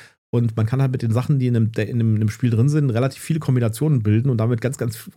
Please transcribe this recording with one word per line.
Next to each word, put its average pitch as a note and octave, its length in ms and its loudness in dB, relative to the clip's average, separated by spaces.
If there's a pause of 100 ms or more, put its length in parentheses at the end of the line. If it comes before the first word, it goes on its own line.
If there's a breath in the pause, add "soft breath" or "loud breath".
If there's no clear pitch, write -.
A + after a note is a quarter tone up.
(300 loud breath)
Und A#2 260 0
man A2 100 2
kann B2+ 140 -2
halt C3+ 120 0
mit A#2+ 100 -4
den A2+ 80 0
Sachen, C3 300 0
die B2+ 80 0
in A#2+ 60 2
dem, A2 180 2
De-, G#2+ 180 -2
in B2 80 -2
dem, A2+ 160 2
in G#2+ 60 0
dem G#2+ 100 0
Spiel A#2+ 200 -2
drin A2+ 180 2
sind, D3 220 2
relativ B2 300 -2
viele D#3+ 200 -4
Kombinationen B2 640 0
bilden A2+ 260 2
und A#2+ 80 0
damit A#2 220 0
ganz, - 180 -4
ganz - 380 -8